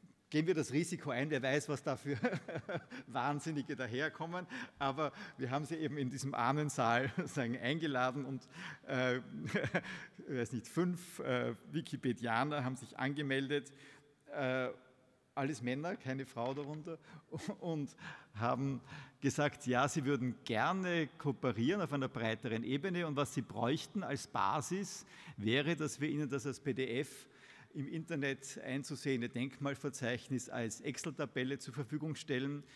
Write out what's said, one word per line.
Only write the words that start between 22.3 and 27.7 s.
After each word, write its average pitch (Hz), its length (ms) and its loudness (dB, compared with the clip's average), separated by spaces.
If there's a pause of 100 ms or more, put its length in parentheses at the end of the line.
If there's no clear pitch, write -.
Ebene 170 420 0
und 147 100 -2
was 143 180 0
sie 139 80 0
bräuchten 120 600 0
als 139 240 -2
Basis 143 800 0 (320)
wäre, 135 400 4
dass 156 240 -2
wir 151 80 2
ihnen 147 220 0
das 135 160 0
als 131 120 -2
P 139 140 0
D 120 280 0
F - 280 -8 (460)